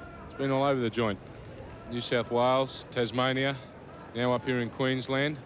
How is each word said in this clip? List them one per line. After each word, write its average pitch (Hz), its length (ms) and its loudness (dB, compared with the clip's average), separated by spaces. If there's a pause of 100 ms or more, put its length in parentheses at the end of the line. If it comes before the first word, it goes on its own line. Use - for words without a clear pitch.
(260)
He's - 120 -10
been 135 120 2
all 135 140 4
over 139 160 4
the 117 100 2
joint. 110 300 0 (720)
New 120 80 -2
South 120 320 0
Wales, 127 580 4
Tasmania, 127 640 2 (600)
now 123 160 4
up 120 120 2
here 127 140 2
in 117 120 0
Queensland. 131 760 0